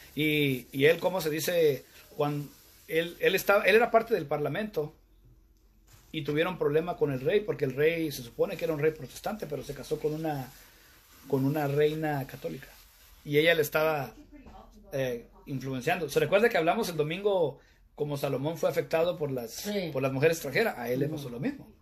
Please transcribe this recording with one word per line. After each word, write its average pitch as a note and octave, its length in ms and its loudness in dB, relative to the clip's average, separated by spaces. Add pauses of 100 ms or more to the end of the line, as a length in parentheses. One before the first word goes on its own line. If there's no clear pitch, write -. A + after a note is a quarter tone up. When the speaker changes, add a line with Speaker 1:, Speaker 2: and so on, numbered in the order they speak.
(140)
Speaker 1:
Y, C#3+ 580 0
y C#3 120 0
él, E3 140 6
¿cómo F3+ 220 0
se D#3 100 -2
dice? D#3 540 2 (320)
Cuando D3 300 -2 (420)
él, E3+ 320 -2
él E3 140 4
estaba, G3+ 300 4
él G3 120 6
era A#3 160 6
parte A3+ 200 4
del E3 140 0
parlamento D3 680 -4 (1200)
y D#3 120 -4
tuvieron D#3 340 0
problema D#3+ 380 0
con C#3+ 160 2
el B2+ 80 -2
rey, F3+ 200 2
porque D3 240 -2
el C3 100 -2
rey D#3+ 360 2
se C3 140 -10
supone E3 320 -2
que - 80 -6
era D#3+ 100 0
un D3 60 -4
rey D#3 100 4
protestante, F3 560 -8
pero C#3+ 160 -8
se C3+ 100 -12
casó C3 280 -6
con D3+ 120 0
una, D3+ 380 -4 (800)
con C3+ 160 2
una D3 240 2
reina D3+ 580 0
católica. D#3+ 400 -10 (580)
Y D3 140 2
ella E3 160 6
le D#3+ 80 2
estaba, D#3 500 0 (800)
eh, B2+ 360 -4 (180)
influenciando. C3+ 640 -4
¿Se D#3 100 2
recuerda F#3+ 280 4
que F#3 100 0
hablamos F3+ 300 0
el E3+ 80 -8
domingo E3+ 640 0 (340)
como D3 220 -4
Salomón C#3 420 -2
fue F3+ 100 0
afectado D#3+ 480 0
por D3 140 -4
las, A#2+ 220 -6
Speaker 2:
Sí. G3 400 -6
Speaker 1:
por C3 100 -2
las C3+ 100 0
mujeres D#3 260 4
extranjeras? F3 400 -2
A A#2+ 120 -6
él B2+ 100 0
le C#3 60 0
Speaker 2:
Ujú. D#3 100 -4
Speaker 1:
pasó C#3 140 -8
lo A#2 100 -10
mismo. - 260 -6 (160)